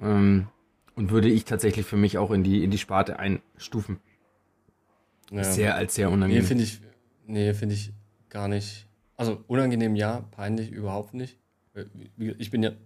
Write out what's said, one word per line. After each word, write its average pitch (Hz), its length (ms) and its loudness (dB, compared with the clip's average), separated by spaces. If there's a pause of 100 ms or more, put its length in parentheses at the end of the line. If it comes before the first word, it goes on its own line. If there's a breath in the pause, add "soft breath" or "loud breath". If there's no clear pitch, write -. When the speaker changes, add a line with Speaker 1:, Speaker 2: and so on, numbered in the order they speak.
Speaker 1:
ähm, 101 460 4 (480)
und 101 160 -2
würde 110 180 6
ich 110 160 4
tatsächlich 107 400 0
für - 120 -2
mich 101 200 4
auch 98 140 0
in 95 120 4
die, 98 200 4
in 95 80 2
die 104 60 2
Sparte 98 420 -2
einstufen. - 800 -6 (1300)
Speaker 2:
Ja. 101 120 -4
Speaker 1:
Sehr, 98 320 0
als 95 200 -4
sehr 98 140 0
unangenehm. 98 320 4
Speaker 2:
Nee, 101 60 2
find 120 140 2
ich, 104 200 -4 (460)
nee, 104 260 0
find 104 180 -4
ich 101 200 -6 (380)
gar 101 180 -8
nicht. 101 400 -6 (300)
Also 113 300 -4
unangenehm 120 480 0
ja, 107 260 -2 (100)
peinlich 107 400 -6
überhaupt 101 420 -8
nicht. 127 260 -12 (800)
Wie, 107 200 -6
ich 104 140 -10
bin 117 100 0
ja 110 100 0 (140)